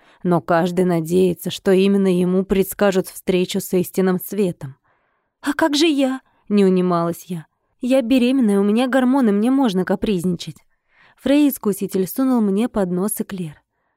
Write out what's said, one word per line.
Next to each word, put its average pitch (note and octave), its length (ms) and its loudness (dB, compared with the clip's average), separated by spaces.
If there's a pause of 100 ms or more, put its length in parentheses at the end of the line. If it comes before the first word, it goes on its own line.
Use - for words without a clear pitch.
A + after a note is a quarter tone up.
(240)
но F3 160 2
каждый F3 440 0
надеется, F3 640 0
что - 200 -4
именно G3 420 2
ему F3+ 320 0
предскажут F#3+ 600 0
встречу F#3 540 -4
с - 120 -8
истинным F#3 460 0
светом». F3+ 560 -6 (680)
«А C#4+ 100 -2
как D4+ 240 -2
же D4+ 100 2
я?» — C4+ 360 -2 (260)
не G#3 160 2
унималась F3+ 600 0
я. E3 200 -12 (340)
«Я C4 220 0
беременная, A#3+ 560 2
у G3 60 2
меня A3+ 240 2
гормоны, B3+ 420 2
мне G#3+ 220 2
можно G#3+ 320 0
капризничать». F3+ 720 -4 (640)
Фрей-искуситель G#3 840 0
сунул C4 320 0
мне G#3 280 0
под F#3+ 220 -2
нос F#3 300 -4
эклер. F3+ 400 -10 (360)